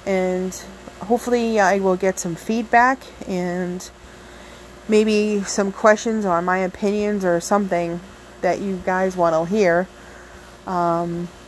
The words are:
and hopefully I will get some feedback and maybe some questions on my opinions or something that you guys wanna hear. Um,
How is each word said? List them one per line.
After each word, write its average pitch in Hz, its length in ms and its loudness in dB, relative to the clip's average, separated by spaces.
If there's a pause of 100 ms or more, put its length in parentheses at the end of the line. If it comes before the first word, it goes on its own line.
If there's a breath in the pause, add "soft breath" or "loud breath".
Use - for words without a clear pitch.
and 185 480 -2 (480)
hopefully 226 580 0
I 196 200 4
will 185 180 2
get 185 220 -2
some 170 160 -4
feedback 240 640 2 (280)
and 180 600 -4 (1000 loud breath)
maybe 214 560 2
some 196 280 -2
questions 214 540 2
on 175 180 2
my 185 140 0
opinions 202 680 -2
or 170 160 2
something 175 640 -2 (400)
that 175 180 0
you 190 260 -6
guys 185 300 0
wanna 170 300 2
hear. 185 420 2 (800 loud breath)
Um, 170 640 -2 (180)